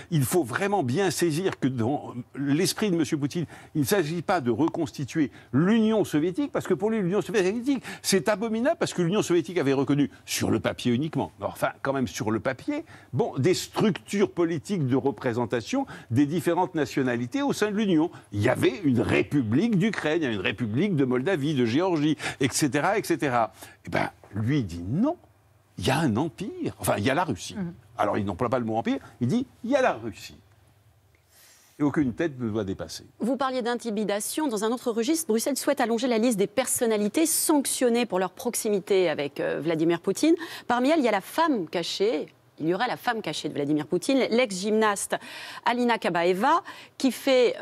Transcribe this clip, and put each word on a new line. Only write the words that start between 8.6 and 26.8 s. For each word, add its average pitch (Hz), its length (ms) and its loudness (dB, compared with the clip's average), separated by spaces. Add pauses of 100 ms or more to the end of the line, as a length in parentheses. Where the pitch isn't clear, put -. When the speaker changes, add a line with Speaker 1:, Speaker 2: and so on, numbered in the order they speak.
Speaker 1:
parce 175 120 -2
que 180 100 0
l'Union 175 200 2
soviétique 170 360 0
avait 139 140 2
reconnu, 139 380 2 (160)
sur 101 240 -2
le 113 80 2
papier 120 340 0
uniquement, 127 460 -2
mais 101 80 -6
enfin, 135 240 -2 (120)
quand 139 100 -2
même 131 160 0
sur 110 240 -4
le 107 80 0
papier, 294 440 -4 (280)
bon, 185 260 0
des 135 160 4
structures - 800 0
politiques 170 560 -2
de 131 80 2
représentation 123 880 0 (240)
des 139 160 4
différentes 170 480 0
nationalités 127 680 -2
au 277 100 0
sein 208 180 0
de 196 60 -2
l'Union. 180 340 2 (220)
Il 104 100 -2
y 123 60 4
avait 147 340 2
une 127 180 2
république 139 800 2
d'Ukraine, 165 440 0
il - 20 0
y - 20 0
avait 117 80 0
une 95 60 -4
république 123 560 0
de 139 80 4
Moldavie, 139 500 0
de 123 120 2
Géorgie, 156 500 2 (240)
et 139 100 2
cetera, 151 480 0
et 175 60 -4
cetera. 131 480 0 (340)
Eh - 40 -10
ben, - 200 0 (240)
lui 113 300 0
dit 85 200 -8
non. 208 320 -2 (600)
Il 95 120 -4
y - 20 2
a 139 80 2
un 143 160 2
empire, 208 640 -4
enfin 113 200 -2